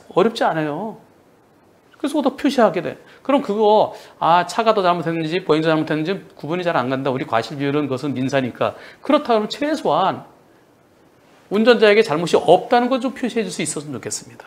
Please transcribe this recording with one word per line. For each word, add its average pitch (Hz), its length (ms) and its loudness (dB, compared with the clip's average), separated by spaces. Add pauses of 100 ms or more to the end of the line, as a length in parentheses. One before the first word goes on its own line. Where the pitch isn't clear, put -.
(140)
어렵지 220 300 2
않아요. 165 540 -4 (1000)
그래서 302 200 -4
그것도 269 180 0
표시하게 214 460 2
돼. 143 160 -8 (260)
그럼 277 180 2
그거, 208 520 2 (260)
아, 170 280 2
차가 220 260 2
더 202 100 2
잘못했는지 165 640 -2
보행자 156 240 2
잘못했는지 156 560 -2 (100)
구분이 170 300 -6
잘 170 100 -2
안 127 140 0
간다, 135 200 -2
우리 131 160 -2
과실 117 320 -4
비율은 139 260 -2
그것은 135 320 -4
민사니까, 127 600 -2 (260)
그렇다 294 260 0
그러면 214 220 0
최소한 180 760 -2 (1200)
운전자에게 214 540 4
잘못이 160 320 0
없다는 240 540 4
것 262 100 0
좀 254 140 -4
표시해 233 300 -4
줄 185 80 -6
수 185 100 -8
있었으면 147 320 -8
좋겠습니다. - 540 -12